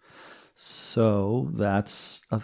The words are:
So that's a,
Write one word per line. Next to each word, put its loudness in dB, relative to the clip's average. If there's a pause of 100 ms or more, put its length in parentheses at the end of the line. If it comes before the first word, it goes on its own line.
(540)
So 0
that's -2
a, -2